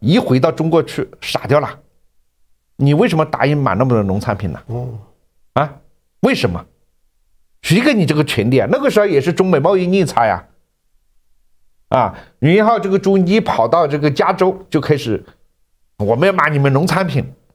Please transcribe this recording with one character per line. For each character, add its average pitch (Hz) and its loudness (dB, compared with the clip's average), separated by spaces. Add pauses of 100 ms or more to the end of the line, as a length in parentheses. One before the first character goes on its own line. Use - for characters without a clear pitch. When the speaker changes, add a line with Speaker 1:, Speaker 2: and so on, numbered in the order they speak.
Speaker 1:
一 147 2
回 127 0
到 160 2
中 160 -4
国 160 2
去 - -8 (140)
傻 - -6
掉 147 2
了。 135 -4 (1080)
你 139 2
为 190 4
什 165 -2
么 156 2
答 147 -2
应 147 0
买 131 0
那 120 0
么 131 0
多 113 2
农 98 -2
产 104 -4
品 92 -6
呢？ - -12
Speaker 2:
嗯。 120 -10 (560)
Speaker 1:
啊？ 143 -2 (480)
为 262 2
什 - -2
么？ 82 -8 (1000)
谁 180 0
给 285 2
你 196 0
这 151 0
个 151 2
权 - -2
利 131 4
啊？ 110 2
那 247 2
个 277 -2
时 214 2
候 208 4
也 165 2
是 170 0
中 185 -2
美 175 2
贸 180 2
易 180 -2
逆 185 2
差 117 0
呀。 101 0 (1500)
啊， 110 0 (240)
然 180 2
后 226 2
这 185 -6
个 190 0
朱 196 2
镕 180 2
基 208 2
跑 - 0
到 160 2
这 143 -4
个 147 0
加 175 0
州 185 0 (140)
就 156 0
开 151 0
始， 117 -4 (760)
我 107 0
们 147 0
要 196 2
买 180 0
你 147 0
们 139 2
农 147 2
产 185 0
品， 143 -2 (300)